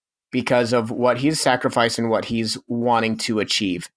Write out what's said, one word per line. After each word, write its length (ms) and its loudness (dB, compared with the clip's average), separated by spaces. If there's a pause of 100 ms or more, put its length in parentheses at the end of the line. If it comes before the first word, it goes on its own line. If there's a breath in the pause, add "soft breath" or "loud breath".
(320)
because 420 0
of 180 0
what 260 2
he's 220 0
sacrificed 580 2
and 120 0
what 160 0
he's 320 -4 (100)
wanting 500 0
to 220 -2
achieve 580 -2